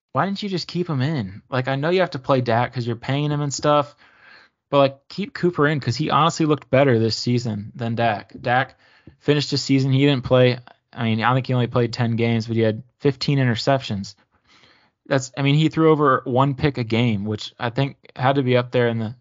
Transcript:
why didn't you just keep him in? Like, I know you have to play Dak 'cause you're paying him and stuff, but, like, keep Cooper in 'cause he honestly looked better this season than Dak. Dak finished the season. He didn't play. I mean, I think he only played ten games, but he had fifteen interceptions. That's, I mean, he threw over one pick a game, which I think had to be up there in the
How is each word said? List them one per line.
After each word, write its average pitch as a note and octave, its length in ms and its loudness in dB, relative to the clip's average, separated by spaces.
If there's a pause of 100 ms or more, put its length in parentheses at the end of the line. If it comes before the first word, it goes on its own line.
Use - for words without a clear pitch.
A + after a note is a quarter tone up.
(120)
why D3 140 0
didn't G3 180 -6
you G3+ 60 -6
just F3+ 180 -4
keep F3 200 -4
him C#3 140 -2
in? A#2+ 480 -4
Like, B2+ 180 -2
I C3+ 100 -2
know D3 120 -2
you F#3 120 2
have E3+ 100 0
to C#3 80 -8
play C3 220 2
Dak A#2 300 0
'cause A#2+ 140 -6
you're A#2 100 -4
paying C#3+ 360 -4
him D3 100 -4
and C#3+ 100 -4
stuff, D3 440 0 (760)
but, C#3+ 80 2
like, C3+ 300 0
keep - 260 -8
Cooper E3+ 320 0
in D3+ 140 0
'cause A#2+ 160 -4
he D#3 160 -4
honestly D#3 340 2
looked D3+ 240 -2
better C3 300 4
this A2+ 180 0
season A#2 560 -4
than A2+ 220 -6
Dak. A2 440 -2
Dak B2+ 380 -2 (400)
finished C#3+ 320 0
the C#3+ 80 -2
season. C3+ 340 0
He C3+ 140 2
didn't C3+ 200 0
play. B2+ 340 4 (320)
I A#2+ 140 -6
mean, A2+ 180 0
I B2 100 4
think C3 140 -2
he B2+ 80 -2
only A#2+ 100 0
played A#2+ 260 0
ten A#2 260 -2
games, A#2 280 0
but A2+ 100 -4
he A2+ 60 2
had A2 220 0 (160)
fifteen C#3+ 400 0
interceptions. B2 720 -2 (960)
That's, C3+ 280 -2
I C#3 60 -4
mean, C#3 140 4
he D#3 140 2
threw D#3+ 200 4
over C#3+ 340 4
one C3+ 300 2
pick C3+ 240 0
a B2 60 -2
game, A2 420 0
which G#2+ 320 -6
I A#2+ 140 -4
think C#3 260 -2 (180)
had C3+ 200 0
to C#3 80 0
be B2 140 2
up B2 140 -2
there A#2+ 180 2
in A2+ 100 -2
the A2 220 -6